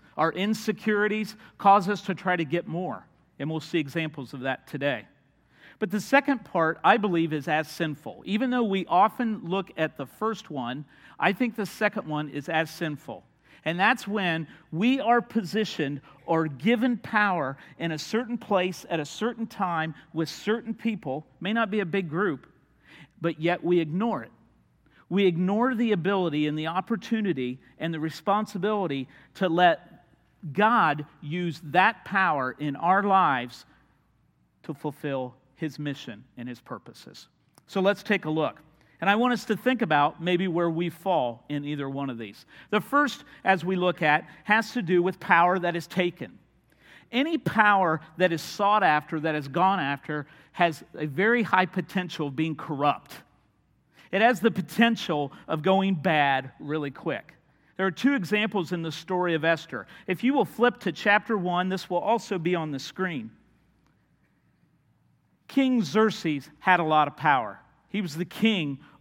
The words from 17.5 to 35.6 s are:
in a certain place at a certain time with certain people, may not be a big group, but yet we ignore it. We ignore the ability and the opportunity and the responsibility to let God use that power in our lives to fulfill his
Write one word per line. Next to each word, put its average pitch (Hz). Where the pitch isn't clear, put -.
in 165
a 156
certain 233
place 185
at 170
a 147
certain 226
time 165
with 156
certain 220
people, 156
may 190
not 226
be 208
a 196
big 175
group, 160
but 160
yet 170
we 175
ignore 165
it. -
We 196
ignore 190
the 226
ability 170
and 151
the 156
opportunity 175
and 165
the 160
responsibility 196
to 185
let 170
God 180
use 165
that 185
power 156
in 143
our 190
lives 151
to 156
fulfill 139
his 156